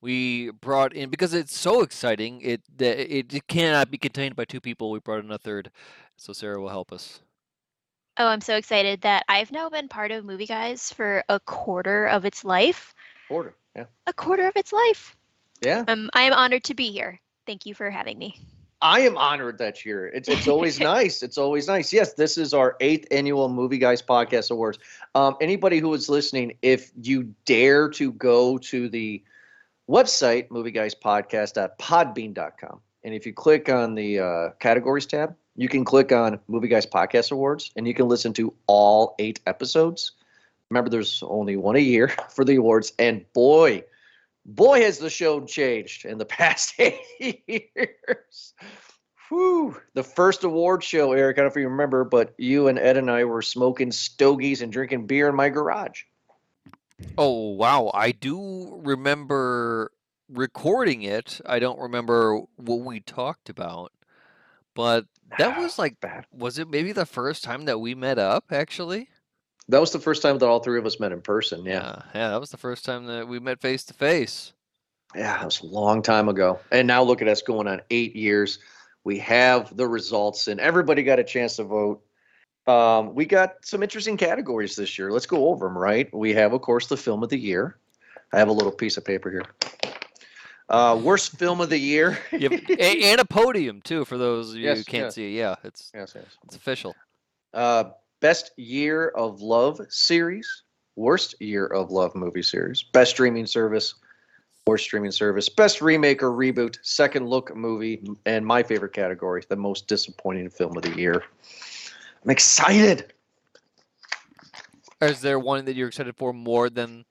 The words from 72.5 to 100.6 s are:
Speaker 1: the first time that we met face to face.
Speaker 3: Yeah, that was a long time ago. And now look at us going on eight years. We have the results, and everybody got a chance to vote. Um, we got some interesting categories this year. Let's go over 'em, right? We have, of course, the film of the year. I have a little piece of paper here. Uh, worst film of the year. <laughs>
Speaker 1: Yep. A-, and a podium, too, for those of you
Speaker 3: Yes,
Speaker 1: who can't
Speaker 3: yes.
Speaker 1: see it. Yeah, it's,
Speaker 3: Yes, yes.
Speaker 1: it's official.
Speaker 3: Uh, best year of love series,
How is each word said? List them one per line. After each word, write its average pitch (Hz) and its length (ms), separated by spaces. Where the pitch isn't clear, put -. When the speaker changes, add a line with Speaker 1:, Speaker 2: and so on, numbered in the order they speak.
Speaker 1:
the 131 60
first 123 280
time 123 220
that 117 200
we 123 140
met 127 200
face 131 260
to - 80
face. 143 580
Speaker 3:
Yeah, 107 240
that - 60
was - 180
a 82 40
long 104 360
time 107 260
ago. 92 320
And 123 160
now 123 160
look 123 200
at 107 60
us 104 140
going 107 240
on 95 140
eight 117 240
years. 104 460
We 101 160
have 120 560
the 123 120
results, 107 600
and 101 120
everybody 151 420
got 131 160
a 120 60
chance 120 320
to 110 80
vote. 104 380
Um, 113 460
we 147 100
got 185 400
some 202 180
interesting 208 340
categories 147 600
this 101 220
year. 95 140
Let's 123 140
go 156 220
over 127 200
'em, 90 100
right? 104 360
We 107 200
have, 107 180
of 127 100
course, 120 260
the 139 80
film 110 260
of 117 60
the 135 100
year. 107 380
I 90 60
have 104 100
a 107 40
little 104 200
piece 110 240
of - 80
paper 95 260
here. 92 140
Uh, 117 320
worst 170 380
film 175 220
of 165 100
the 151 80
year. 151 480
<laughs> - 60
Speaker 1:
Yep. 147 200
A-, 196 340
and 214 160
a 240 40
podium, 196 580
too, 160 220
for 127 140
those 117 320
of 110 60
you 113 80
Speaker 3:
Yes, - 140
Speaker 1:
who 110 60
can't 113 220
Speaker 3:
yes. 104 80
Speaker 1:
see 104 200
it. 110 40
Yeah, 104 240
it's, - 320
Speaker 3:
Yes, 98 220
yes. 95 80
Speaker 1:
it's - 120
official. 127 400
Speaker 3:
Uh, 117 300
best 160 360
year 147 540
of 110 300
love 117 480
series, 175 760